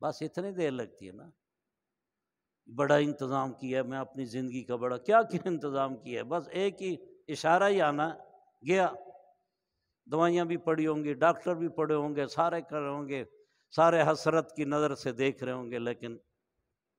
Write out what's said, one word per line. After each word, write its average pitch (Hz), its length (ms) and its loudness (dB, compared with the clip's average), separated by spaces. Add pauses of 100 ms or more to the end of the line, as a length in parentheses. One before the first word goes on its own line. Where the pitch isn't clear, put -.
बस 143 220 -6
इतनी 175 300 -8
देर 165 200 0
लगती 110 320 -8
है 92 80 -14
ना। 127 180 -20 (1400)
बड़ा 139 300 4
इंतज़ाम 135 540 0
किया 131 320 -2
मैं 131 140 -8
अपनी 131 260 -8
ज़िंदगी 123 380 -6
का, 120 140 -6
बड़ा 123 220 -4
क्या, 220 240 4
क्या 180 240 -4
इंतज़ाम 135 500 -2
किया 117 240 -8
है? 113 80 -8
बस 165 180 -4 (120)
एक 196 220 -2
ही 185 100 -4 (380)
इशारा 170 380 4
ही 196 140 4
आना, 147 260 2 (560)
गया। 180 240 4 (1200)
दवाइयाँ 170 400 4
भी 170 120 -2
पड़ी 160 260 0
होंगी, 151 300 0
डॉक्टर 165 400 2
भी 165 160 -2
पड़े 156 240 0
होंगे, 147 340 0
सारे 165 340 0
कर 151 160 -6
रहे 143 120 -4
होंगे, 139 340 -6 (480)
सारे 165 300 6
हसरत 156 520 2
की 151 120 -2
नज़र 147 300 0
से 131 180 -6
देख 135 280 -2
रहे 127 120 -4
होंगे, 123 240 -8
लेकिन 117 400 -8 (800)